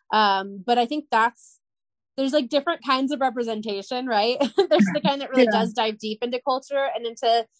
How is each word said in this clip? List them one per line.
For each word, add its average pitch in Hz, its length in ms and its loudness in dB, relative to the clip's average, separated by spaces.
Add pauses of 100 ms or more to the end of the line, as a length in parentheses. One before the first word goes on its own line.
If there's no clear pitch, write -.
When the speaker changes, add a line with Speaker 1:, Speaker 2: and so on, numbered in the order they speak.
(120)
Speaker 1:
Um, 196 520 0
but 240 140 2
I 240 80 2
think 294 240 -6
that's, - 480 -2 (580)
there's, 269 180 -2
like, 277 160 -2
different 294 340 -2
kinds 269 260 0
of 277 120 -4
representation, 226 840 -4
right? 233 320 0
<laughs> 339 320 0
There's 220 220 6
the - 80 -2
kind 277 220 0
that 254 80 -10
really 254 200 6
Speaker 2:
Yeah. 220 100 2
Speaker 1:
does 226 120 -2
dive 220 260 -2
deep 220 240 -8
into 247 240 -4
culture 269 480 -2
and 240 120 -6
into 226 400 0 (140)